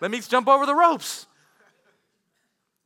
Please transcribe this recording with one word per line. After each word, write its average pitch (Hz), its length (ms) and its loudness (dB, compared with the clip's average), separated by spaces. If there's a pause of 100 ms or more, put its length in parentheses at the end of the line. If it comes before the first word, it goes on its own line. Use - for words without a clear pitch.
Let 180 120 -6
me 240 80 -6
jump 240 280 -2
over 269 160 4
the 285 100 -2
ropes." 330 520 0 (1600)